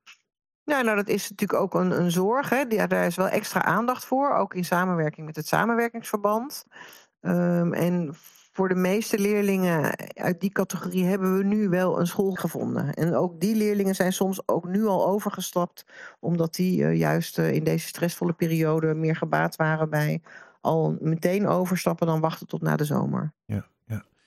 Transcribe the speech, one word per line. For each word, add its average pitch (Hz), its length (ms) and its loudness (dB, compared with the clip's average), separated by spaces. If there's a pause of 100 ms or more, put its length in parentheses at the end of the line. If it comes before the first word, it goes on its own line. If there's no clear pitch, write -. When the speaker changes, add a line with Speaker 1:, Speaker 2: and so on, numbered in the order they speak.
(640)
Speaker 1:
Ja, 285 180 0
nou, 220 140 2
dat 202 120 0
is 214 220 -2
natuurlijk 196 320 0
ook 190 120 -2
een, 180 180 2 (100)
een 175 100 2
zorg, 202 380 0
hè. 262 180 2
Die, 196 200 0
daar 180 180 2
is 175 100 0
wel 185 120 0
extra - 360 -2
aandacht 240 420 0
voor, 269 300 0
ook 196 180 0
in 180 120 -2
samenwerking 170 600 0
met 156 100 -12
het 151 120 -10
samenwerkingsverband. 226 1160 -2 (560)
Ehm, 175 520 2
en 175 360 0 (420)
voor 190 180 0
de 185 60 2
meeste 190 440 0
leerlingen 196 720 2 (240)
uit - 260 -2
die 196 100 -2
categorie 185 540 -2
hebben 185 320 2
we 196 60 2
nu 208 260 2
wel 180 300 2
een 175 80 2
school 196 240 0
gevonden. 139 600 -4
En 165 220 0
ook 170 240 0
die 208 160 0
leerlingen 202 400 2
zijn 185 180 2
soms 190 340 -2
ook 170 200 0
nu 196 180 0
al 185 220 2
overgestapt, 190 800 -4 (340)
omdat 165 360 0
die, 180 300 2
eh, 165 120 4
juist, 160 420 0
eh, 160 140 2
in 151 100 0
deze 160 240 0
stressvolle 170 460 -2
periode 160 600 0
meer 160 220 0
gebaat 160 400 0
waren 156 340 0
bij 151 320 0 (400)
al 156 380 2
meteen 175 480 0
overstappen 175 600 0
dan 160 120 0
wachten 160 280 -2
tot 165 140 -8
na 156 140 0
de 156 100 0
zomer. 143 480 -2 (120)
Speaker 2:
Ja, 104 200 -4 (200)
ja. 107 180 -8 (240)